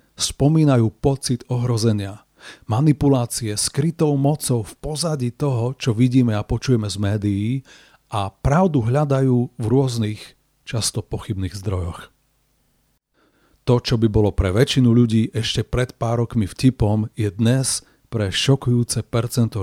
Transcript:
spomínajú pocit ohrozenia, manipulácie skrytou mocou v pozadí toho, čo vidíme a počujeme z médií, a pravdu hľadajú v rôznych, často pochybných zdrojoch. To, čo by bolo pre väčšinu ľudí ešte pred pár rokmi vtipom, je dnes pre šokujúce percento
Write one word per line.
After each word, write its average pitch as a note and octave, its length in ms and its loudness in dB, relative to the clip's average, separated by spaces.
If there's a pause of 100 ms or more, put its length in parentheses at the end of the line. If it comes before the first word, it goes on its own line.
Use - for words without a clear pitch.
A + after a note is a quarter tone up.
(160)
spomínajú C#3 800 2
pocit C3+ 560 -2
ohrozenia, A2 720 -2 (480)
manipulácie C3+ 880 2
skrytou D3+ 560 -2
mocou C3+ 480 0
v - 160 -16
pozadí D3 560 -4
toho, B2+ 400 -2
čo - 160 -2
vidíme B2 400 4
a G#2 80 0
počujeme A2+ 480 0
z F#2 80 -8
médií, G#2 520 0 (600)
a G2 240 -6
pravdu D3 480 2
hľadajú C3 800 0
v A2 80 -2
rôznych, A#2 540 0 (400)
často - 400 -4
pochybných F#2+ 560 -4
zdrojoch. F#2 560 -6 (1500)
To, B2 160 2
čo A#2+ 160 -2
by A2+ 80 2
bolo G#2 240 2
pre F#2 240 0
väčšinu B2 400 4
ľudí A2+ 400 2
ešte A2+ 320 -4
pred B2 320 -4
pár A#2 240 -2
rokmi A2 240 -2
vtipom, G#2+ 720 0
je G#2 160 -2
dnes B2 480 0 (240)
pre G#2 240 -2
šokujúce A#2+ 800 0
percento A#2 520 0